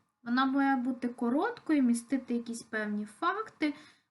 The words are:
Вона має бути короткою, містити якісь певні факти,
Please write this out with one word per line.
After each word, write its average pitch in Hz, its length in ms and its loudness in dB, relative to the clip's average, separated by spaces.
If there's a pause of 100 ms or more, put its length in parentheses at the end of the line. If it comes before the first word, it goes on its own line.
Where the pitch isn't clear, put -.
(220)
Вона 247 240 2
має 269 300 2
бути 247 320 -2
короткою, 294 720 0
містити 240 520 0
якісь 233 280 -6
певні 208 420 -4
факти, 339 720 -2 (360)